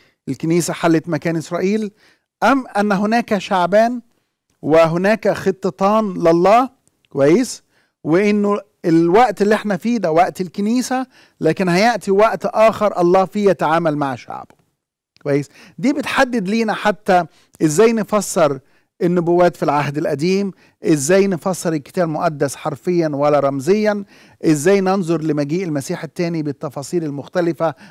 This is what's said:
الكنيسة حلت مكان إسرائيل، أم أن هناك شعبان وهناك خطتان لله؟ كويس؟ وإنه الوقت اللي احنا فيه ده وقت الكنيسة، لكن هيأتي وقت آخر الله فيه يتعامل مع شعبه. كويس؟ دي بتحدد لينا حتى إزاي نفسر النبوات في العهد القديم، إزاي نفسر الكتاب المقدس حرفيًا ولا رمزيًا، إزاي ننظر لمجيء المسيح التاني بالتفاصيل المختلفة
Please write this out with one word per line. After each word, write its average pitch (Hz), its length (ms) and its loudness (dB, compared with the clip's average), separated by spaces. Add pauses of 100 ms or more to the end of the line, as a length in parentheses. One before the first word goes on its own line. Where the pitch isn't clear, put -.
(280)
الكنيسة 165 440 -2
حلت 160 360 0
مكان 165 280 -4
إسرائيل، 185 540 -4 (520)
أم 247 240 2
أن 208 260 -2
هناك 214 460 0
شعبان 208 640 0 (600)
وهناك 170 640 2
خطتان 190 840 0
لله؟ 175 560 4 (380)
كويس؟ 160 540 2 (420)
وإنه 202 560 0 (240)
الوقت 180 580 2
اللي 208 120 2
احنا 202 220 -2
فيه 233 220 -2
ده 175 140 -2
وقت 165 280 0
الكنيسة، 233 640 -4 (340)
لكن 160 280 0
هيأتي 202 420 0
وقت 196 360 2
آخر 214 540 0
الله 180 240 4
فيه 202 260 0
يتعامل 165 460 0
مع 139 180 -4
شعبه. - 400 -16 (680)
كويس؟ 143 260 -2 (300)
دي 233 140 0
بتحدد 247 560 -2
لينا 220 260 -2
حتى 185 500 0 (380)
إزاي 170 300 4
نفسر 190 680 0 (420)
النبوات 175 540 2
في - 60 -14
العهد 143 360 -2
القديم، 175 540 -2 (300)
إزاي 165 440 2
نفسر 180 460 -4
الكتاب 160 360 -4
المقدس 151 480 -4
حرفيًا 165 520 -2
ولا 147 320 2
رمزيًا، 196 640 0 (400)
إزاي 165 360 2
ننظر 185 420 -2
لمجيء 156 420 -4
المسيح 160 400 -6
التاني 170 380 -4
بالتفاصيل 151 600 -8
المختلفة 160 720 -4 (160)